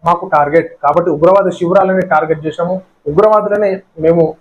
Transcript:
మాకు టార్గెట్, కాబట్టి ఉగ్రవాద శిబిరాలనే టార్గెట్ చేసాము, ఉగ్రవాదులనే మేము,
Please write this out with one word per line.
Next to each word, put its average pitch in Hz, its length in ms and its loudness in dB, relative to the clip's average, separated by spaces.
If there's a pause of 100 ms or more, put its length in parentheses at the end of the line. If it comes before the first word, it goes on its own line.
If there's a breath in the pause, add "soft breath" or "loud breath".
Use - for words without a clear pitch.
మాకు 175 240 -2
టార్గెట్, 156 540 0
కాబట్టి 165 280 0
ఉగ్రవాద 180 400 2
శిబిరాలనే 190 500 0
టార్గెట్ 160 460 -2
చేసాము, 175 360 -6 (260)
ఉగ్రవాదులనే 202 720 0 (180)
మేము, 160 420 0